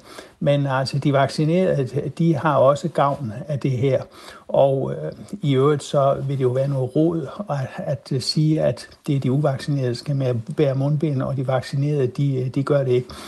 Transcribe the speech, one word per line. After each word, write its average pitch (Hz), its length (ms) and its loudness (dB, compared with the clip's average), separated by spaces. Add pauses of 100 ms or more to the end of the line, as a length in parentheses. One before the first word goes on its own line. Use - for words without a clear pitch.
(400)
Men 143 260 2
altså, 135 340 -2
de 143 140 2
vaccinerede, 143 1040 0
de 165 180 2
har 143 200 0
også 139 340 4
gavn 139 440 0 (140)
af 143 120 -4
det 139 120 -2
her. 127 300 0 (460)
Og, 135 440 2
øh, 151 200 -8 (300)
i 143 140 2
øvrigt 143 280 2
så 139 340 2 (100)
vil 139 100 -2
det 131 60 0
jo 127 60 4
være 131 180 0
noget 131 280 -2
rod 160 320 2 (220)
at, 143 640 -6
at 131 120 -2
sige, 156 380 2
at - 280 -2 (180)
det 143 80 2
er 135 40 0
de 127 120 0
uvaccinerede, 139 560 0
der 120 60 0
skal 139 220 -4
med 135 120 0
at 123 80 0 (220)
bære 139 180 2
mundbind, 143 460 0
og 131 160 -4
de 131 100 -2
vaccinerede, 139 600 0
de, 131 480 -2
de 139 80 0
gør 139 200 2
det 127 80 0
ikke. 123 160 2 (200)